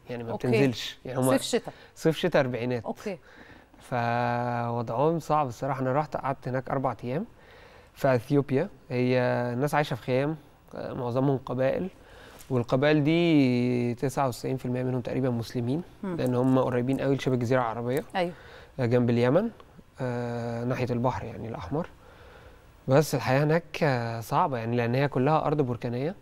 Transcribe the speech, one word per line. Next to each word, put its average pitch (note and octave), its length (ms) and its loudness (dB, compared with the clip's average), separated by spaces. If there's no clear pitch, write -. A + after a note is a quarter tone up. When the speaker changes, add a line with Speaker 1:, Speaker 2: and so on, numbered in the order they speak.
Speaker 1:
يعني A#2+ 140 -8
ما A2+ 80 -8
Speaker 2:
أوكي. A2+ 160 -4
Speaker 1:
بتنزلش. C3+ 580 2
يعني C3 140 -4
هما C3 100 2
Speaker 2:
صيف C3 120 4
شتا. - 300 -2
Speaker 1:
صيف D#3+ 220 2
شتا F3 220 2
أربعينات. B2 460 -2
Speaker 2:
أوكي. G#3 320 -8
Speaker 1:
فوضعهم A#2+ 1400 0
صعب D3+ 280 0
الصراحة. C3 340 -4
أنا C3 120 0
رحت D3 240 -2
قعدت C3+ 300 -6
هناك C3 220 -4
أربع C3 340 -2
أيام C#3 220 -4
في C3 220 2
أثيوبيا. C#3 540 0
هي B2+ 300 2
الناس C#3 220 0
عايشة D3+ 200 0
في G#2 60 -8
خيام، C#3 360 0
آه، - 180 -10
معظمهم C3 520 0
قبائل، C3+ 420 0
والقبائل C3+ 540 2
دي B2+ 920 4
تسعة C3+ 320 -2
وتسعين B2+ 300 -4
في - 80 -10
المية B2+ 180 -2
منهم B2+ 180 -2
تقريبا C3 280 -2
مسلمين، A#2+ 540 -2
Speaker 2:
مم. F#3 120 -6
Speaker 1:
لأن B2+ 200 0
هم C3 240 4
قريبين B2+ 420 0
قوي C3+ 140 2
لشبه C3 180 0
الجزيرة B2 280 2
العربية. A#2+ 420 -2
Speaker 2:
أيوة. F3+ 180 -2
Speaker 1:
آه، B2+ 60 0
جنب A#2+ 240 4
اليمن، B2+ 400 4
آه، A#2+ 640 -6
ناحية B2 260 -2
البحر B2 340 -2
يعني A2+ 220 -10
الأحمر. D3 400 -6
بس D3 280 4
الحياة C3 280 2
هناك، D#3+ 400 0
آه، A#2 360 0
صعبة C#3 380 0
يعني، A#2 200 -2
لأن A#2+ 180 2
هي C#3 120 2
كلها C#3+ 380 2
أرض D3 160 2
بركانية. B2 600 -4